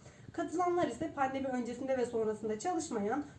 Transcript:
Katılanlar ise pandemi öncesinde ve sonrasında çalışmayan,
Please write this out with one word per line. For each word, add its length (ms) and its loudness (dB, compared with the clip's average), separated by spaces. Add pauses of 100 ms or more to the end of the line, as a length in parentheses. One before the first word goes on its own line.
(320)
Katılanlar 560 2
ise 280 -4
pandemi 300 2
öncesinde 520 0
ve 80 4
sonrasında 520 0
çalışmayan, 680 0 (140)